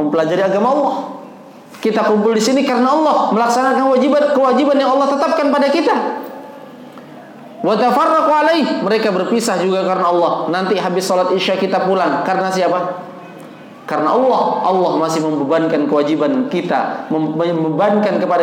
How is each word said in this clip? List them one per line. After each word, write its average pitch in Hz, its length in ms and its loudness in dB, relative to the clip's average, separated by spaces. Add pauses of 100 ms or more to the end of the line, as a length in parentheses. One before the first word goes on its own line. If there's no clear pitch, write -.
mempelajari 160 400 0
agama 202 320 2
Allah. 285 220 0 (880)
Kita 220 240 0
kumpul 214 240 4
di 214 80 2
sini 262 240 2
karena 254 320 2
Allah, 311 320 2
melaksanakan 254 640 2
kewajiban, 285 400 2
kewajiban 269 480 4
yang 262 160 2
Allah 277 240 0
tetapkan 302 320 0
pada 285 160 2
kita. 370 280 2 (1600)
Wa - 160 0
tafarraqu 302 560 2
alaihi, 302 480 2
mereka 214 320 0
berpisah 190 480 -2
juga 185 240 0
karena 185 240 0
Allah. 175 240 2 (160)
Nanti 185 320 0
habis 180 240 -2
salat 180 320 2
Isya 185 240 0
kita 190 240 0
pulang. 180 400 0
Karena 185 240 0
siapa? 180 560 -2 (840)
Karena 156 320 0
Allah. 240 480 0
Allah 180 320 2
masih 160 240 0
membebankan 151 640 0
kewajiban 143 640 0
kita, 160 560 -2
mem-, 156 320 -2
membebankan 175 800 0
kepada 170 240 0